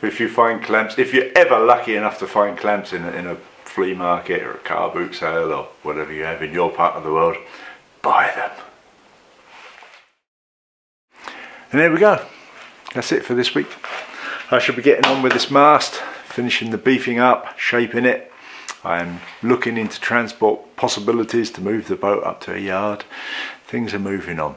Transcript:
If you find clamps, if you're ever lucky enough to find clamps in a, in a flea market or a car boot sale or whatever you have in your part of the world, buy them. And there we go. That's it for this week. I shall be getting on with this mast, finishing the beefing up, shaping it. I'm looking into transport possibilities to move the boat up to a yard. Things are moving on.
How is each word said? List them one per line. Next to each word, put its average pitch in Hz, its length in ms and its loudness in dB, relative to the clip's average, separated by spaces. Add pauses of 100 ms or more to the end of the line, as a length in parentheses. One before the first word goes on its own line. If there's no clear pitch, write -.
If 110 180 -2
you 113 80 0
find 113 340 2
clamps, 110 360 0
if 127 140 2
you're 127 220 4
ever 139 240 8
lucky 113 380 4
enough 104 240 -2
to 98 60 -6
find 104 300 2
clamps 104 360 -2
in 87 120 -6
a, 87 60 -6
in 90 160 -8
a 87 100 -8 (280)
flea 92 300 -2
market 87 480 -2
or - 100 -8
a - 60 -12
car 85 320 -2
boot 87 240 -6
sale 82 380 -2
or 69 160 -6 (140)
whatever 76 300 -6
you 78 120 -8
have 80 180 -6
in 78 100 -8
your 85 180 0
part 82 240 2
of 80 100 -10
the 78 80 -4
world, 82 240 2 (640)
buy - 340 0
them. - 160 -6 (3250)
And 139 100 2
there 165 120 6
we 160 60 2
go. 202 260 6 (680)
That's 120 180 -2
it - 120 0
for 123 100 -2
this 120 200 0
week. 147 140 0 (840)
I 127 80 4
shall 131 180 0
be 127 60 -6
getting 139 240 6
on 135 140 2
with 127 120 2
this 123 180 -2
mast, 143 460 6 (280)
finishing 117 460 -4
the 110 80 -4
beefing 123 400 2
up, 123 400 2
shaping 120 480 0
it. - 260 0 (520)
I'm 87 360 -4 (220)
looking 120 340 2
into 110 240 -4
transport 110 760 0
possibilities 113 760 0
to - 100 -14
move 101 280 -4
the 95 80 -2
boat 101 280 0
up - 180 -6
to - 120 -10
a 95 40 -6
yard. 98 460 -4 (640)
Things 113 260 -6
are 101 60 -4
moving 92 420 -6
on. 76 160 -4